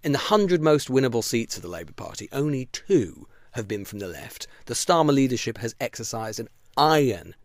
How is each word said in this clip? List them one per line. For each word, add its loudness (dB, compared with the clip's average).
In -2
the 0
hundred 2
most 4
winnable 2
seats -2
of -14
the -12
Labour -12
Party, -12
only -2
two 0
have -6
been -4
from -12
the -8
left. -14
The -4
Starmer 4
leadership 2
has -6
exercised -8
an -6
iron 2